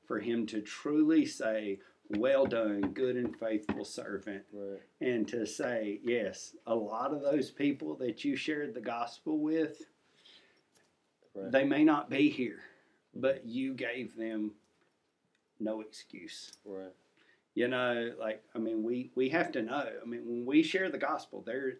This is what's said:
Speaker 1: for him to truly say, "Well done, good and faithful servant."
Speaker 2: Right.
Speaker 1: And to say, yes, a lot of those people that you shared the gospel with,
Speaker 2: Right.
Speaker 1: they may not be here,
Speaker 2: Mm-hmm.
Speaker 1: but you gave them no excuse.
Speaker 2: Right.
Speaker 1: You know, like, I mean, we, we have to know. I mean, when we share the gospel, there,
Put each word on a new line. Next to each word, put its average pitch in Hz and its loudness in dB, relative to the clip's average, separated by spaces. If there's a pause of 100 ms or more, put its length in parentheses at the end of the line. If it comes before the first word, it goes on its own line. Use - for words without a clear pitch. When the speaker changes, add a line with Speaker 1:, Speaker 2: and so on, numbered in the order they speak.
Speaker 1:
for 113 -2
him 117 0
to 110 -4
truly 151 4
say, 107 -2 (280)
"Well 131 4
done, 104 0
good 127 0
and 120 -2
faithful 110 -2
servant." 101 -8
Speaker 2:
Right. 98 -8 (200)
Speaker 1:
And 120 2
to 117 -2
say, 110 -2
yes, 113 -2
a 117 -2
lot 113 -2
of 143 -2
those 143 2
people 143 -2
that 123 -4
you 139 0
shared 147 -4
the 123 -8
gospel 120 -4
with, 156 0 (1500)
Speaker 2:
Right. 98 -6
Speaker 1:
they 135 8
may 143 6
not 151 6
be 143 6
here, 117 -4 (500)
Speaker 2:
Mm-hmm. 98 -10
Speaker 1:
but 131 2
you 131 -4
gave 120 -6
them 110 -4 (1040)
no 110 -4
excuse. - -16 (120)
Speaker 2:
Right. 95 -12 (640)
Speaker 1:
You 120 2
know, 120 0
like, 110 -4 (120)
I 113 -4
mean, 113 -2
we, 123 -2
we 131 2
have 170 2
to - -2
know. 123 -4 (140)
I - -16
mean, 120 -8
when 120 -4
we 147 8
share 190 0
the 143 -4
gospel, 143 -4
there, 127 -2